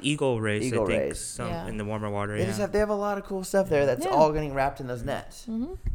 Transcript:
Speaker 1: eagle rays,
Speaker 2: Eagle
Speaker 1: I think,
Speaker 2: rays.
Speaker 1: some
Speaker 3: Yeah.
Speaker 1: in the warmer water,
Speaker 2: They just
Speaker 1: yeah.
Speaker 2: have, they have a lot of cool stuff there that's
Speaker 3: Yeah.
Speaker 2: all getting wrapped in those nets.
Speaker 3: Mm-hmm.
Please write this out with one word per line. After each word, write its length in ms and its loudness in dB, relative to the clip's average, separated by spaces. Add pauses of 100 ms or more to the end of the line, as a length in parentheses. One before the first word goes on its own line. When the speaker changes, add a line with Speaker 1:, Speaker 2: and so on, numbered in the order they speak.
Speaker 1:
eagle 380 2
rays, 240 2
Speaker 2:
Eagle 180 2
Speaker 1:
I 40 0
think, 120 2
Speaker 2:
rays. 220 -2
Speaker 1:
some 260 -8
Speaker 3:
Yeah. 200 -6
Speaker 1:
in 100 -6
the 80 -4
warmer 240 -2
water, 280 -2
Speaker 2:
They 80 2
just 140 -2
Speaker 1:
yeah. 40 0
Speaker 2:
have, 100 -2
they 60 4
have 100 2
a 60 0
lot 220 -2
of 60 -8
cool 220 -6
stuff 240 2
there 160 6
that's 180 2
Speaker 3:
Yeah. 80 0
Speaker 2:
all 220 6
getting 200 -2
wrapped 280 0
in 60 -8
those 160 -6
nets. 460 -6
Speaker 3:
Mm-hmm. 220 -4 (240)